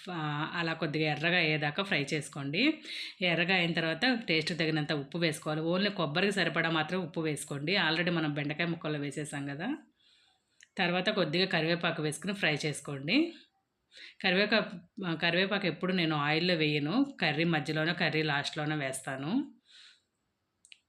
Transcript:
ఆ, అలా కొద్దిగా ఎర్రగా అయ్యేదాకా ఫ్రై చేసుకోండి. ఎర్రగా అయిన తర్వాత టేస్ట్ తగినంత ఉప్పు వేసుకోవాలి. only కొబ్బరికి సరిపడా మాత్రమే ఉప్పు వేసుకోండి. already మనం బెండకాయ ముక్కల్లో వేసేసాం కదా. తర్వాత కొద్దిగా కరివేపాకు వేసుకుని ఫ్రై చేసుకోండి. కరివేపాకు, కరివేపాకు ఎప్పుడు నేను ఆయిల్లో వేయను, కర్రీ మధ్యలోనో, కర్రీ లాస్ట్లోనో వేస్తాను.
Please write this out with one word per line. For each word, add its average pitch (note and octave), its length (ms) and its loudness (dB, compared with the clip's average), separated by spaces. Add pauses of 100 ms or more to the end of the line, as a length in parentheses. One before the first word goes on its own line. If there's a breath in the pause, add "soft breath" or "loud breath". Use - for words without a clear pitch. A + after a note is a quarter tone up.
(120)
ఆ, D3+ 420 -4
అలా E3 200 -2
కొద్దిగా D#3 380 0
ఎర్రగా E3 260 2
అయ్యేదాకా D#3 460 2
ఫ్రై D#3 300 0
చేసుకోండి. D#3 680 -2 (400 loud breath)
ఎర్రగా F3 340 4
అయిన E3+ 180 2
తర్వాత E3 540 2
టేస్ట్ D#3+ 260 2
తగినంత D#3 400 0
ఉప్పు C#3+ 240 -4
వేసుకోవాలి. D#3+ 440 0
only F#3 280 2
కొబ్బరికి F3+ 420 0
సరిపడా E3 380 2
మాత్రమే D#3+ 340 0
ఉప్పు E3+ 160 -6
వేసుకోండి. D3+ 560 -2
already E3+ 340 2
మనం D#3 240 0
బెండకాయ D3+ 340 -2
ముక్కల్లో D#3+ 320 -2
వేసేసాం C#3+ 480 -6
కదా. F3 300 -6 (1000 soft breath)
తర్వాత F3+ 320 2
కొద్దిగా F3+ 360 2
కరివేపాకు E3+ 560 0
వేసుకుని D3+ 320 -4
ఫ్రై D#3 320 0
చేసుకోండి. D3 680 0 (920 loud breath)
కరివేపాకు, G3 540 2 (380)
కరివేపాకు F3+ 520 0
ఎప్పుడు F3+ 260 -2
నేను D#3+ 220 2
ఆయిల్లో D#3+ 400 2
వేయను, D#3 640 0
కర్రీ D#3 220 2
మధ్యలోనో, D#3 500 0
కర్రీ D#3+ 280 0
లాస్ట్లోనో D3+ 560 -2
వేస్తాను. C#3 720 -4 (1400 loud breath)